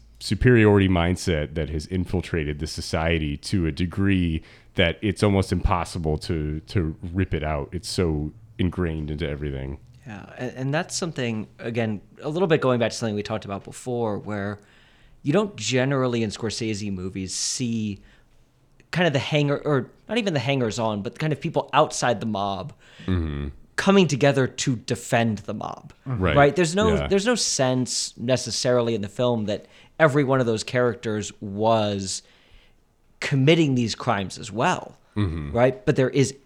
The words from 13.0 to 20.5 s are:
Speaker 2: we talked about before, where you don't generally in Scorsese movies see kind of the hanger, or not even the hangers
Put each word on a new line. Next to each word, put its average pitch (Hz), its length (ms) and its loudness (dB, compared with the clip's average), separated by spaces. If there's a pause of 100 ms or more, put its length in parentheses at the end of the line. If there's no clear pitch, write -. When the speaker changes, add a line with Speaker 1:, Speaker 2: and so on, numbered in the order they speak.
Speaker 2:
we 104 80 -4
talked 107 220 -6
about 98 180 -8
before, 117 540 -4
where 104 420 -6 (640)
you 139 100 -2
don't 202 260 0
generally 123 640 0
in 104 80 -2
Scorsese 107 600 -4
movies 92 440 -6
see 110 640 -4 (920)
kind 175 180 2
of 139 60 2
the 139 60 2
hanger, 143 400 0
or 131 300 0 (200)
not 220 80 -2
even 196 160 0
the 143 60 0
hangers 117 400 0